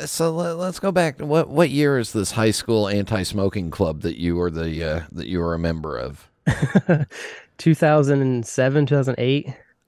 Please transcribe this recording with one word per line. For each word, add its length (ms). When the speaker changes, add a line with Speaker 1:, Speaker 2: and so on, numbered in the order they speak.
Speaker 1:
So 320
le-, 180
let's 260
go 120
back. 280
What, 280
what 220
year 280
is 140
this 200
high 180
school 380
anti-smoking 840
club 320
that 160
you 180
were 140
the, 340
uh, 160
that 160
you 100
were 160
a 40
member 380
of? 320
Speaker 2:
<laughs> 600
Two 160
thousand 480
and 240
seven, 400
two 80
thousand 240
eight. 340